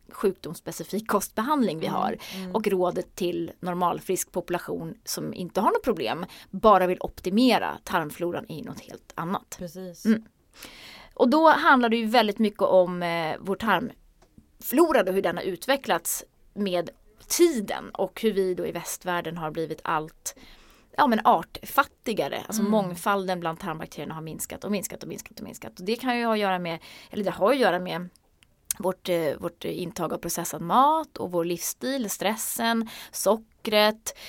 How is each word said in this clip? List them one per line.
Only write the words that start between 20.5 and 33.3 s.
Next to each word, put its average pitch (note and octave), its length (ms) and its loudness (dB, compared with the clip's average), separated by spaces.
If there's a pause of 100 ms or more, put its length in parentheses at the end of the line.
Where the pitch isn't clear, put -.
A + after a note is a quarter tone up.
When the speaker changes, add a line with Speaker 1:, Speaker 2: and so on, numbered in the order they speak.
Speaker 1:
ja, D4 100 6
men A3+ 180 4
artfattigare. - 1200 0
Alltså A3 160 -4
Speaker 2:
Mm. G3+ 80 2
Speaker 1:
mångfalden F#3+ 720 0
bland E3 200 -4
tarmbakterierna D#3+ 540 -8
har D#3+ 80 -10
minskat D#3+ 420 -10
och - 60 -4
minskat G#3 320 -4
och - 60 -12
minskat - 300 -14
och - 60 -14
minskat. - 360 -16
Och F3+ 60 -12
det A3 100 0
kan A#3+ 220 -2
ju A#3 60 -2
ha A3+ 80 2
att G#3+ 60 2
göra G3 200 0
med, E3+ 200 -4 (320)
eller G3+ 140 -6
det F#3 60 0
har G3 220 4
att C#4+ 60 2
göra F#3 200 4
med F3+ 300 -6 (720)
vårt, - 300 -4
eh, E3 300 2
vårt - 260 -8
intag E3 480 -4
av F3 60 -4
processad E3+ 440 -6
mat C#4 540 2
och F#3+ 160 -6
vår F3 120 0
livsstil, A3 640 -4
stressen, A3+ 800 -2 (220)
sockret. G#3+ 1080 0 (100)